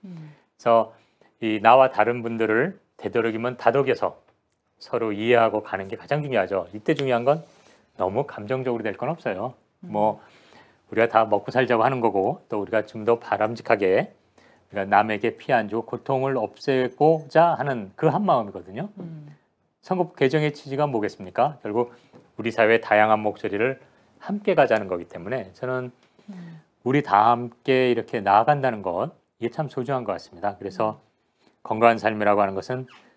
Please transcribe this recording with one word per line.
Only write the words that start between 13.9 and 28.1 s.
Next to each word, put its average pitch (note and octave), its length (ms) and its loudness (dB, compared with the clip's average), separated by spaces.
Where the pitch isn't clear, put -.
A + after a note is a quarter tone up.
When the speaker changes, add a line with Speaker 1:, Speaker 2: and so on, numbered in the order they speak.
Speaker 2:
우리가 G2 140 -4
남에게 G#2 500 2
피해 C3 200 -2
안 G#2 120 0
주고 A2+ 180 -4
고통을 C3+ 500 -4
없애고자 C#3+ 1160 2
하는 B2 400 -6
그 D#3 140 0
한 F3+ 180 0
마음이거든요. A2 600 -2
Speaker 1:
음. D#3 360 -16
Speaker 2:
선거법 F3+ 340 -4
개정의 D3+ 380 2
취지가 C#3+ 340 -4
뭐겠습니까? A2+ 760 -2
결국 A#2 320 -4
우리 A2 140 -6
사회의 A2+ 300 4
다양한 G#2+ 400 4
목소리를 G#2+ 600 -4
함께 G3+ 360 -4
가자는 A2 340 2
거기 F2 160 -6
때문에 G2 480 -10
저는 B2+ 400 -8
Speaker 1:
음. E3+ 300 -16
Speaker 2:
우리 C#3 200 0
다 G#2+ 280 4
함께 B2 600 0
이렇게 A2+ 300 -2